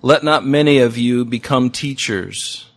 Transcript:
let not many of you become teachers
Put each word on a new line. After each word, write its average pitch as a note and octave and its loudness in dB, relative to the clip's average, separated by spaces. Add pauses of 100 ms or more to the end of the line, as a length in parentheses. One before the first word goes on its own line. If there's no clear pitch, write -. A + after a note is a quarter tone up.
let C#3+ 4
not D3+ 0
many C#3+ 4
of A#2+ 2
you A#2+ 0
become B2 -2
teachers G#2 -8 (100)